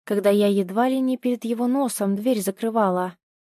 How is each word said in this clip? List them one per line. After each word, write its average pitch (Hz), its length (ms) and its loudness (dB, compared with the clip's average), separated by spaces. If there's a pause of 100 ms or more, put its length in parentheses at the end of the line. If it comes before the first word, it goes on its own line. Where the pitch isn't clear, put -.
когда 202 260 0
я 208 160 4
едва 202 420 0
ли 262 120 0
не 254 180 -2
перед 247 260 -4
его 233 220 -2
носом 240 500 -2
дверь 220 240 0
закрывала. 190 800 -2 (300)